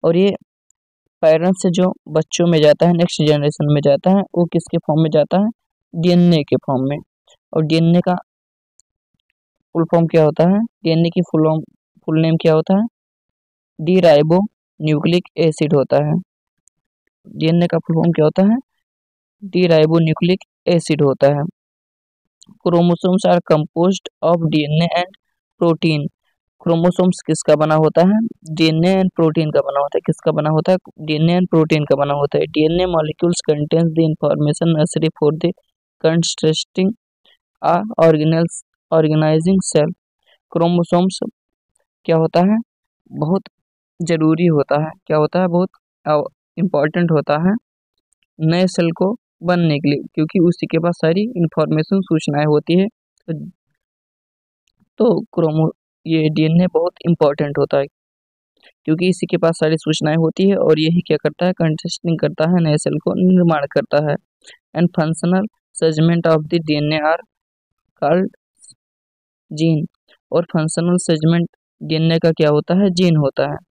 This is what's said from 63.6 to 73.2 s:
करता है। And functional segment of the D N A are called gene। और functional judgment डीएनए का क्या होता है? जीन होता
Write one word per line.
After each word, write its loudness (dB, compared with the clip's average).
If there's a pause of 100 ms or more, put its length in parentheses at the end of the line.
करता -2
है। -2 (600)
And 2 (120)
functional -2 (420)
segment 0
of 2
the -4
D -4
N -2
A -2
are -2 (800)
called 0 (1300)
gene। 0 (460)
और 0
functional -2
judgment 0 (320)
डीएनए -2
का 0
क्या 0
होता -2
है? 0
जीन 2
होता -2